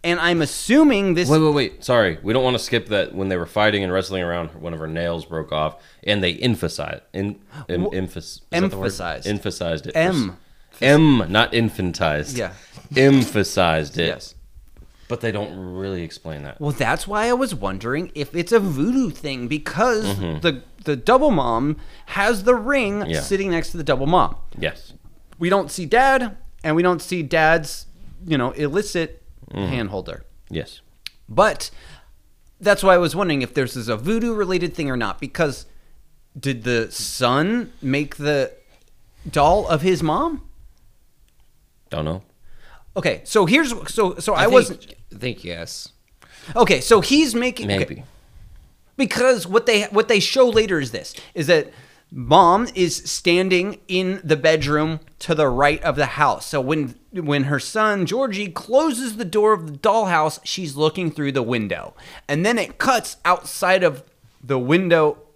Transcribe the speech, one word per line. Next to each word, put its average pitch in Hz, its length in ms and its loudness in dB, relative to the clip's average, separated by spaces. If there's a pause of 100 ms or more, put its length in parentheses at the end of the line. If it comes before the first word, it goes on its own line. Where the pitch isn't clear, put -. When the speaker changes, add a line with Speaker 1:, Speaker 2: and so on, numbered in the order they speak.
Speaker 1:
And 170 140 -2
I'm 170 240 2
assuming 208 720 4
this 165 140 0
Speaker 2:
Wait, 156 100 6
wait, 156 160 4
wait. 135 300 -2
Sorry. 104 400 2
We 104 80 0
don't 131 100 2
wanna 123 160 0
skip 113 300 -2
that 101 260 0
when 95 140 -4
they 92 80 0
were 85 100 -4
fighting 104 380 2
and 90 80 -2
wrestling 92 320 -2
around, 85 240 -4 (120)
one 85 140 -8
of 78 60 -10
her 78 80 -8
nails 85 360 -4
broke 80 280 -8
off, 76 240 -2 (260)
and 104 220 -2
they 87 100 0
emphasize, - 640 -4 (120)
in, 98 260 -6 (300)
em-, 90 160 -2
Speaker 1:
Wh-, 208 100 -2
Speaker 2:
emphas-, 92 220 -6
is - 240 -14 (100)
that 170 120 -2
the 180 140 -2
word? 95 100 -6
Speaker 1:
Emphasized. 85 420 -6
Speaker 2:
Emphasized 87 580 -4
it. - 100 -10
Speaker 1:
Em- 160 400 0 (440)
Speaker 2:
M, 139 500 6
not 110 220 2
infantized. 90 840 -2
Speaker 1:
Yeah. 101 140 -6 (640)
Speaker 2:
Emphasized 90 840 2
it. 82 100 0
Speaker 1:
Yes. - 260 -10 (760)
Speaker 2:
But 120 120 -6
they 117 120 -2
don't 101 220 -6 (220)
really 95 260 -6
explain 80 420 -12
that. 71 160 -16
Speaker 1:
Well, 147 120 -4
that's 131 340 -2
why 208 220 -2
I 247 60 2
was 247 200 -2
wondering 113 600 -6
if 147 200 -8
it's 170 180 -2
a 226 80 6
voodoo 196 500 0
thing, 131 380 -8
because 185 580 -2
Speaker 2:
Mm-hmm. 175 340 -4
Speaker 1:
the, 156 220 0 (220)
the 147 120 -2
double 254 340 4
mom 135 460 0 (300)
has 196 380 -2
the 247 100 6
ring 214 520 -2
Speaker 2:
Yeah. 160 140 -2
Speaker 1:
sitting 190 300 -2
next 165 220 -2
to 180 40 -6
the 160 80 -6
double 135 220 0
mom. 160 300 2 (220)
Speaker 2:
Yes. - 360 -8 (440)
Speaker 1:
We 170 100 -2
don't 190 220 0
see 175 160 -8
Dad, 247 500 2 (280)
and 156 120 0
we 170 60 2
don't 180 200 2
see 180 200 -6
Dad's, 160 640 0 (400)
you 156 120 0
know, 123 140 -2
illicit 160 680 -4 (320)
Speaker 2:
Mm-hmm. 98 200 -4
Speaker 1:
hand 120 180 -4
holder. - 340 -10 (260)
Speaker 2:
Yes. 80 300 -8 (480)
Speaker 1:
But 175 420 0 (880)
that's 196 220 4
why 190 120 8
I 175 40 6
was 160 180 0
wondering 165 260 0
if - 120 -6
this 131 220 -2
is 117 120 -8
a 110 80 0
voodoo-related 185 800 -2
thing 143 160 -4
or 127 60 -2
not, 104 240 -4
because 147 460 -4 (720)
did 127 260 -4
the 117 260 0
son 160 800 0 (100)
make 143 340 -2
the 143 360 -2 (800)
doll 165 380 4
of 156 140 2
his 175 200 2
mom? 247 400 -2 (1500)
Speaker 2:
Don't 78 140 -4
know. 85 180 -6 (760)
Speaker 1:
Okay, 156 280 -2
so 190 220 2
here's, 269 240 2 (220)
so, 196 240 0
so 190 180 -4
I 160 60 0
Speaker 3:
I - 20 4
think, 226 100 4
Speaker 1:
wasn't - 420 4 (200)
Speaker 3:
I 95 40 -18
think 120 260 -8
yes. 85 440 -10 (680)
Speaker 1:
Okay, 196 240 4
so 214 200 4
he's 277 340 2
making, 240 360 -4
okay. 139 80 0
Speaker 2:
Maybe. - 260 -6 (920)
Speaker 1:
Because 247 500 2
what 214 200 2
they, 214 180 2
what 208 240 0
they 214 120 4
show 254 280 4
later 214 300 2
is 127 120 -4
this, - 240 -12 (200)
is 151 120 -2
that 151 260 4 (380)
mom 175 640 6
is 180 220 0 (140)
standing 185 800 0
in 185 340 -2
the 156 140 2
bedroom 156 640 2 (200)
to 175 140 -2
the 147 140 2
right 143 340 2
of 151 140 -2
the 143 100 0
house. 139 400 0
So 147 140 -2
when, 135 340 -2 (180)
when 147 320 -2
her 139 140 0
son, 208 460 0
Georgie, 208 440 -4
closes 247 680 0
the 226 80 -6
door 208 300 4
of 165 180 -4
the 143 60 -14
dollhouse, 185 680 2
she's 151 320 -8
looking 156 340 0
through 143 220 -4
the 131 100 0
window. 110 520 -4 (340)
And 151 160 -2
then 233 140 2
it - 200 -6
cuts - 460 0
outside 180 580 2
of 143 200 0 (420)
the 131 140 0
window 156 600 4 (180)